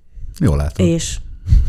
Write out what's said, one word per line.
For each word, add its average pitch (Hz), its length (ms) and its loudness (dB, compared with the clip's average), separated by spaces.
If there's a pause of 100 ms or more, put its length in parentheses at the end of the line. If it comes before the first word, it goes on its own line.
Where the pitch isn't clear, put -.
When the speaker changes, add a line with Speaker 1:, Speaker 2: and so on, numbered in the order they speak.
(400)
Speaker 1:
Jól 71 180 2
látod. 76 300 -2
Speaker 2:
És, - 300 -2 (520)